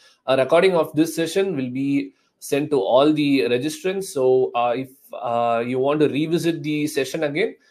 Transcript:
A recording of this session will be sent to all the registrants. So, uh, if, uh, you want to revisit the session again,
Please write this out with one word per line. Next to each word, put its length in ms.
A 100
recording 400
of 180
this 220
session 400
will 140
be 420
sent 320
to 100
all 320
the 300
registrants. 600
So, 500
uh, 200
if, 140
uh, 520
you 140
want 220
to 80
revisit 540
the 240
session 360
again, 320